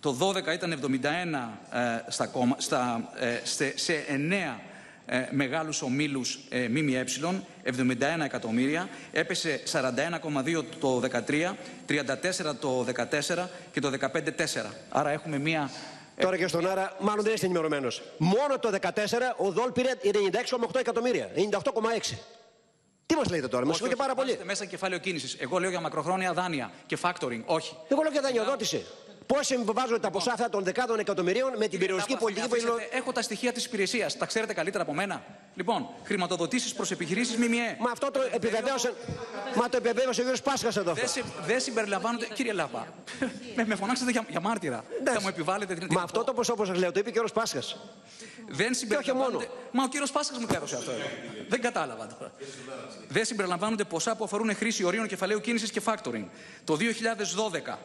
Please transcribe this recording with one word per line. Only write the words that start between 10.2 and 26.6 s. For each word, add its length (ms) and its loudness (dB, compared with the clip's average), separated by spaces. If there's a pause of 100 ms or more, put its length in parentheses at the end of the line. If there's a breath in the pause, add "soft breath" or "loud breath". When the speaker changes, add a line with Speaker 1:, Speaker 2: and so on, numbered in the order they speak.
Speaker 1:
δύο 220 2 (160)
το 180 6
δεκατρία, 580 0 (300 loud breath)
τριάντα 320 0
τέσσερα 380 -2
το 260 2
δεκατέσσερα 680 0 (220 loud breath)
και 80 0
το 100 2
δεκαπέντε 400 0
τέσσερα. 420 0 (180)
Άρα 200 4
έχουμε 280 -2
μία, 320 0 (460 loud breath)
ε, 60 2
Speaker 2:
Τώρα 140 4
και 120 2
στον 180 2
Άρα, 340 0
μάλλον 240 2
δεν 100 4
είστε 120 0
ενημερωμένος. 560 2 (140)
Μόνο 440 4
το 100 2
δεκατέσσερα 680 2
ο 120 2
Δόλ 220 2
πήρε 180 4 (120)
ενενήντα 360 4
έξι 140 0
κόμμα 140 2
οκτώ 120 0
εκατομμύρια, 540 2
ενενήντα 240 2
οκτώ 160 0
κόμμα 220 2
έξι. 240 -2 (880)
Τι 80 4
μας 160 2
λέτε 180 0
τώρα, 180 2
με 60 4
συγχωρείτε 280 0
πάρα 140 2
πολύ. 140 0
Speaker 1:
Βάζετε 180 -2
μέσα 180 -4
κεφάλαιο 360 -2
κίνησης. 380 -4
Εγώ 200 0
λέω 120 2
για 100 -2
μακροχρόνια 520 0
δάνεια 380 -2 (160 loud breath)